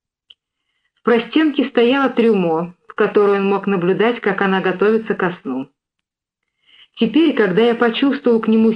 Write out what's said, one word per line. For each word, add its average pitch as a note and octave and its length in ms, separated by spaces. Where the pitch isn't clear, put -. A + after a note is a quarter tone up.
В - 80
простенке C4 640
стояло B3+ 400
трюмо, F3+ 640
в - 80
которое G3+ 440
он G3 80
мог G3 200
наблюдать, G3 540
как G3 200
она F#3+ 200
готовится G3+ 520
ко F#3 300
сну. C3+ 260
Теперь, C#4+ 380
когда G3+ 260
я A#3 140
почувствовал A#3+ 640
к A3 80
нему A3 280